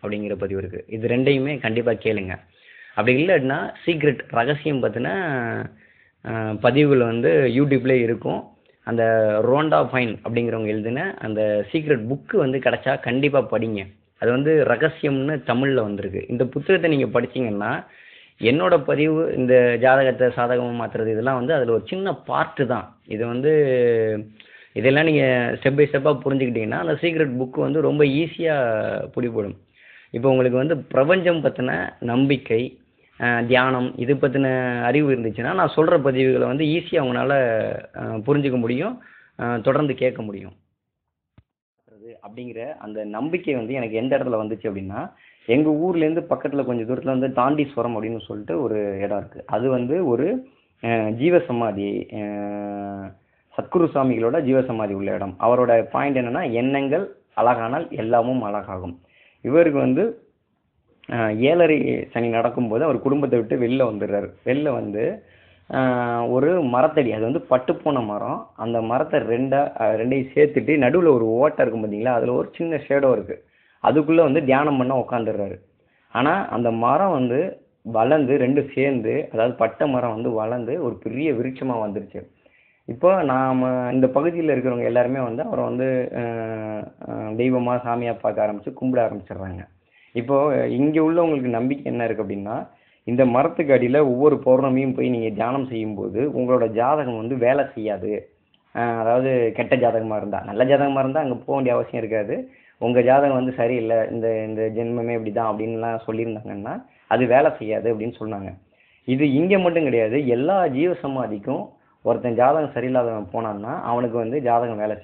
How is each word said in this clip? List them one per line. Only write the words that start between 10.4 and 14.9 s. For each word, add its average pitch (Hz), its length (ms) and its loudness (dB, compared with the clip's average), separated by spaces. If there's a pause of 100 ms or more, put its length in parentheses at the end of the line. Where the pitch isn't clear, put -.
எழுதின 117 520 -4
அந்த 107 520 -2
சீக்ரெட் 151 300 0
புக்கு 135 360 -4
வந்து 135 220 2
கிடைச்சா 131 420 0
கண்டிப்பா 135 500 2
படிங்க. 107 360 -4 (320)
அது 113 120 0
வந்து 143 340 2
ரகசியம்னு 139 840 0